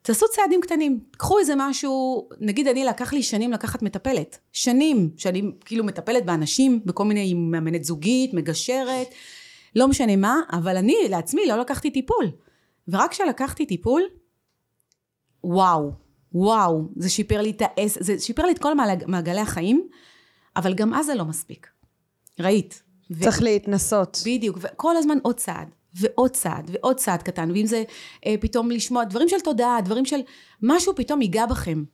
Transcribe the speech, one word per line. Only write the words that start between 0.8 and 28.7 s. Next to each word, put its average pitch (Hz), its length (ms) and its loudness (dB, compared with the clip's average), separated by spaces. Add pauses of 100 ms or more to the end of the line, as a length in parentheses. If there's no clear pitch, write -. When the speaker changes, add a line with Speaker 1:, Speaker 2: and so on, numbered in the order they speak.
Speaker 1:
קחו 403 220 2
איזה 302 180 2
משהו, 262 680 -2 (120)
נגיד 214 280 0
אני, 262 180 0
לקח 247 280 -2
לי 285 100 0
שנים 233 280 -2
לקחת 226 300 -6
מטפלת. 196 560 -4 (160)
שנים 247 640 2
שאני 185 260 -2 (220)
כאילו 226 180 -4
מטפלת 208 420 -2
באנשים, 214 600 2
בכל 185 200 -2
מיני, 202 280 0
מאמנת 165 500 -2
זוגית, 202 500 0
מגשרת, 254 720 -2 (680)
לא 254 120 6
משנה 240 280 2
מה, 214 240 2 (120)
אבל 180 260 -2
אני 220 180 2 (140)
לעצמי 190 380 -2
לא 220 100 2
לקחתי 262 340 -4
טיפול. 262 340 0 (600)
ורק 214 240 0
כשלקחתי 294 540 -2
טיפול, 220 360 0 (1400)
וואו, 175 480 2 (420)
וואו, 185 480 2 (140)
זה 180 140 -4
שיפר 208 320 0
לי 214 80 0
את 220 120 -6
העס-, 208 420 -2
זה 185 160 -2
שיפר 311 260 -2
לי 359 60 4
את 349 80 0
כל 294 160 0
מעלג-, 202 320 2
מעגלי 175 340 -2
החיים, 214 460 2 (680)
אבל 185 180 0
גם 214 200 0
אז 294 120 0
זה 294 100 -2
לא 180 100 -2
מספיק. - 420 -10 (720)
ראית? 190 440 0 (280)
ו- 165 120 -6
Speaker 2:
צריך 214 180 2
להתנסות. 202 840 0
Speaker 1:
בדיוק, 226 360 -2
וכל 330 360 0
הזמן 302 240 2
עוד 247 140 0
צעד, 165 320 -8 (260)
ועוד 233 380 2
צעד, 165 420 -4
ועוד 262 220 0
צעד 180 280 -2
קטן, 175 280 -4
ואם 214 140 2
זה, 226 180 0 (420)
אה, 214 160 0
פתאום 233 300 0